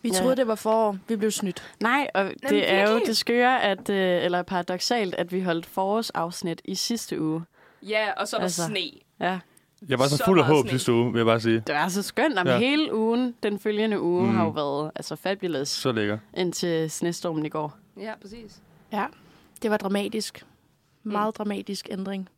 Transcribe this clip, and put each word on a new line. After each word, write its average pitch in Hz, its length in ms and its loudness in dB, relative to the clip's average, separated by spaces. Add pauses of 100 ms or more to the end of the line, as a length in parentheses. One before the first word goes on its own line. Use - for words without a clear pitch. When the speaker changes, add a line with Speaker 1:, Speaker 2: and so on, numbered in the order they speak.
Speaker 1:
Vi 240 60 -2
Speaker 2:
Ja. 190 60 -2
Speaker 1:
troede, 240 220 4
det 254 100 2
var 220 80 0
forår. 220 420 2 (120)
Vi 226 80 0
blev 214 140 0
snydt. - 500 -6
Speaker 2:
Nej, 247 340 2
og 190 60 4
Speaker 3:
Jamen, 196 140 -2 (140)
Speaker 2:
det 202 240 2
er 190 100 4
jo 208 60 4
Speaker 3:
virkelig. 226 180 2
Speaker 2:
det 226 100 0
skøre, 247 460 4
at, 196 280 0
øh, 185 340 2
eller 180 180 0
paradoksalt, 180 720 -2
at 175 180 -2
vi 185 80 0
holdt 170 260 -2
forårsafsnit 190 1000 -4
i 190 100 -6
sidste - 460 -4
uge. 160 220 -2 (400)
Speaker 3:
Ja, 214 340 -2
og 208 120 -4
så 233 80 -6
er 202 40 -2
der 180 40 0
Speaker 2:
Altså. 170 220 -2
Speaker 3:
sne. 185 240 -4 (300)
Speaker 2:
Ja. 180 180 -2 (500)
Speaker 4:
Jeg 131 100 0
var 131 100 4
så 143 80 2
Speaker 3:
Så - 80 0
Speaker 4:
fuld 185 160 8
af 131 40 6
Speaker 3:
meget 147 120 6
Speaker 4:
håb 135 80 4
Speaker 3:
sne. 107 60 -4
Speaker 4:
sidste - 220 2
uge, 120 200 4
vil 117 60 2
jeg 113 80 4
bare 113 140 6
sige. 113 260 4
Speaker 2:
Det 143 80 -2
var 156 140 0
så 196 140 -2
skønt. 233 360 0
Om 180 80 2
Speaker 4:
Ja. 127 120 4
Speaker 2:
hele 285 360 2
ugen, 233 480 0
den 208 160 -2
følgende 214 420 0
uge, 175 260 2
Speaker 4:
Mm. - 100 4
Speaker 2:
har 170 80 4
jo 160 60 0
været, 147 460 -4
altså, 156 200 -10
fabulous. 170 520 -4
Speaker 4:
Så - 240 -2
lækker. 107 260 0 (160)
Speaker 2:
Indtil 170 560 0
snestormen 165 560 -4
i - 20 -4
går. 151 280 -6 (240)
Speaker 3:
Ja, 220 120 -10 (100)
præcis. 214 400 -20 (300)
Speaker 1:
Ja, 208 140 -2 (560)
det 226 80 0
var 214 60 2
dramatisk. 202 680 -4 (600)
Speaker 3:
Mm. 208 80 -8
Speaker 1:
Meget 214 260 -2
dramatisk 202 520 -6
ændring. 190 480 -8